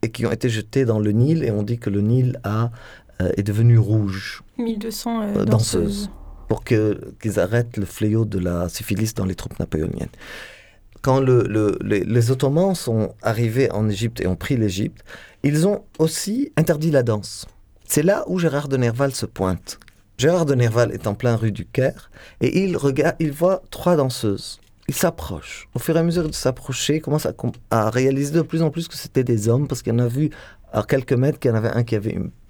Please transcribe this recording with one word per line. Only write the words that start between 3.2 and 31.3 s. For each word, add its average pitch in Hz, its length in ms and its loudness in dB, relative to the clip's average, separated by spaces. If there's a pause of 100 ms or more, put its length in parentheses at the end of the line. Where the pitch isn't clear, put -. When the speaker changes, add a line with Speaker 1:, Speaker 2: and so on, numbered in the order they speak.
Speaker 1:
euh, 92 160 0
est 101 60 -2
devenu 113 360 6
rouge. 98 640 0 (140)
Speaker 2:
Mille 226 200 -4
deux 220 140 -6
cents, 226 300 -4
euh, 208 60 -4 (100)
Speaker 1:
Euh, - 80 2
Speaker 2:
danseuses. - 0 -
Speaker 1:
danseuses. - 640 0 (360)
Pour - 160 -2
que, 107 580 0
qu'ils 107 180 0
arrêtent 117 380 0
le 101 80 -2
fléau 110 380 0
de 104 160 -2
la 87 300 0
syphilis 107 440 -4
dans - 120 -2
les 92 100 -2
troupes - 240 -12
napoléoniennes. - 480 -2 (920)
Quand 131 180 2
le, 127 240 6
le, 104 400 0
les, 101 200 0
les 117 280 2
Ottomans 147 420 2
sont 113 480 -2
arrivés 117 500 0
en 107 180 0
Égypte 107 320 -4
et 90 60 0
ont 92 80 0
pris - 200 -2
l'Égypte, 104 480 -2 (400)
ils 151 240 2
ont 202 160 0 (160)
aussi 202 580 0
interdit 160 340 2
la 135 120 4
danse. 107 420 -4 (400)
C'est - 180 0
là 196 240 2
où 180 120 -2
Gérard 143 280 0
de 135 100 -2
Nerval 123 360 0
se - 120 -6
pointe. - 540 -4 (380)
Gérard 165 280 4
de 139 100 2
Nerval 120 380 2
est - 120 -8
en 104 100 0
plein 120 200 2
rue 110 160 0
du 98 140 -8
Caire - 460 -2 (300)
et 180 220 2
il 180 140 0
rega-, 139 420 2
il 156 120 0
voit 170 380 0
trois - 260 2
danseuses. 123 640 -2 (300)
Il 139 60 -4
s'approche. - 800 -4
Au 127 40 -4
fur 160 180 0
et - 20 4
à 165 40 4
mesure 170 240 0
de 151 60 -6
s'approcher, - 640 -2
il 156 60 -2
commence 151 240 -2
à - 80 -2
com-, 123 180 -4 (200)
à 110 180 2
réaliser 135 420 2
de 165 100 2
plus 160 200 -2
en 165 80 2
plus 165 180 -6
que - 80 -14
c'était - 300 -2
des 113 240 2
hommes 135 180 2
parce 131 140 -4
qu'il 110 120 -2
y - 20 2
en 120 40 2
a 123 80 2
vu 139 220 0 (420)
à 107 120 0
quelques 135 300 0
mètres 131 260 2